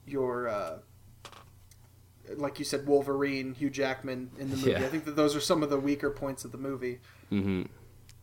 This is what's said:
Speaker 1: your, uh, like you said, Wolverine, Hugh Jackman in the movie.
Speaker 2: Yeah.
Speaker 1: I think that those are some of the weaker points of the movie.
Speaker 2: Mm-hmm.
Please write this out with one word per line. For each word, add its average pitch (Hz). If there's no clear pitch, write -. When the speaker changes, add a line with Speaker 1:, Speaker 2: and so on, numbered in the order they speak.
Speaker 1:
your, 123
uh, 90
like 143
you 143
said, 139
Wolverine, 139
Hugh 139
Jackman 131
in 135
the 135
movie. 135
Speaker 2:
Yeah. -
Speaker 1:
I 131
think 156
that 151
those 151
are 143
some 160
of 147
the 139
weaker 143
points 139
of 120
the 127
movie. 127
Speaker 2:
Mm-hmm. 98